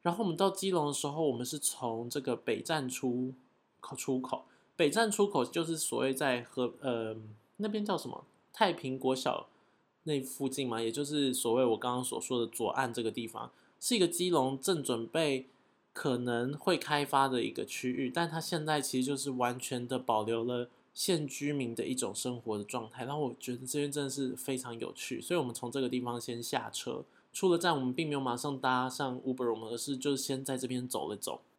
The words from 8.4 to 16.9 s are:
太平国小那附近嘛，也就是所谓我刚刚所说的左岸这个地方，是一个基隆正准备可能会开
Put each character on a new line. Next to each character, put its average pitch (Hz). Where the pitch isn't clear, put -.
太 190
平 131
国 131
小 -
那 147
附 131
近 131
嘛， 117
也 113
就 147
是 143
所 120
谓 127
我 117
刚 123
刚 127
所 120
说 127
的 117
左 113
岸 127
这 120
个 113
地 113
方， 113
是 -
一 -
个 180
基 180
隆 135
正 175
准 117
备 139
可 131
能 123
会 175
开 147